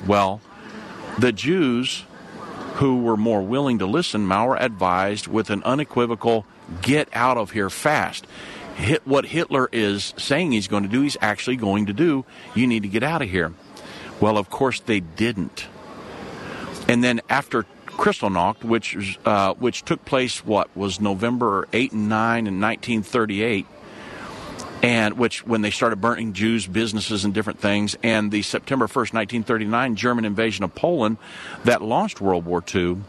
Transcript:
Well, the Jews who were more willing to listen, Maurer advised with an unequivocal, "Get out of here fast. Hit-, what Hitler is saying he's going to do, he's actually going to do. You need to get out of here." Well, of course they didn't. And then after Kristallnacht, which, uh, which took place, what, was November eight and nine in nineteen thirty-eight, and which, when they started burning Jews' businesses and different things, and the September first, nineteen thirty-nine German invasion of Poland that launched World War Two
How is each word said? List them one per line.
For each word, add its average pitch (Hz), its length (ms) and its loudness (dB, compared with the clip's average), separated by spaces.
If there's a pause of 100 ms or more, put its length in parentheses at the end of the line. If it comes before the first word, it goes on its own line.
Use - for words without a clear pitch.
Well, 101 360 4 (760)
the 123 140 4
Jews 127 720 0 (720)
who 131 260 4
were 117 160 4
more 107 240 2
willing 123 380 0
to 95 60 2
listen, 107 400 0
Maurer 107 320 2
advised 98 680 0
with 107 240 0
an 101 120 -2
unequivocal, 117 840 0 (360)
"Get 135 320 2
out 120 240 2
of 101 140 -4
here 101 180 0
fast. 123 580 0 (480)
Hit-, 117 320 0
what 135 180 4
Hitler 135 460 0
is 101 460 0
saying 147 340 0
he's 107 160 0
going 104 160 0
to 98 60 -2
do, 123 120 2
he's 143 200 0
actually 110 340 -2
going 104 300 0
to 101 80 -4
do. 139 320 0 (300)
You 123 120 4
need 113 160 2
to 101 60 -4
get 110 140 0
out 156 180 0
of 107 80 -4
here." 87 240 0 (680)
Well, 104 180 4
of 101 120 -2
course 131 320 -2
they 107 180 0
didn't. 92 680 -4 (1200)
And 120 120 4
then 123 280 2
after 127 360 0 (200)
Kristallnacht, 101 800 0
which, 101 600 -2
uh, 98 280 4
which - 300 -2
took - 200 -4
place, 127 420 -2
what, 101 300 2
was 92 240 -4
November 104 720 0
eight 117 220 0
and 107 160 0
nine 113 360 2
in 95 140 -2
nineteen 110 420 0
thirty-eight, 107 640 0 (1160)
and 117 340 2
which, 117 300 0
when 113 140 2
they 104 100 2
started 113 300 0
burning 113 320 0
Jews' 104 340 0
businesses 107 560 -2
and 101 100 2
different 104 260 -2
things, 104 440 0
and 110 260 2
the 104 120 0
September 123 460 0
first, 113 260 -2
nineteen 113 300 -2
thirty-nine 113 520 0
German 117 300 0
invasion 104 400 0
of 87 100 -6
Poland 123 420 2 (460)
that 117 180 4
launched 143 380 0
World 90 260 2
War 87 160 0
Two 90 480 -2